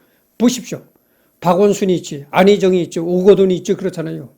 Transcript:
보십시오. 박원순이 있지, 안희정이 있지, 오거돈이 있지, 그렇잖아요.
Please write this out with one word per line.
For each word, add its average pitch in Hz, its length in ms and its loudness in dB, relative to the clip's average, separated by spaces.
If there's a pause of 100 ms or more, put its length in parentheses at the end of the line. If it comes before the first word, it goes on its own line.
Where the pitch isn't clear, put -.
(380)
보십시오. 220 440 -2 (580)
박원순이 190 560 2
있지, 143 340 -10
안희정이 185 520 2
있지, - 180 -8
오거돈이 180 560 4
있지, 180 180 -4
그렇잖아요. 160 640 -8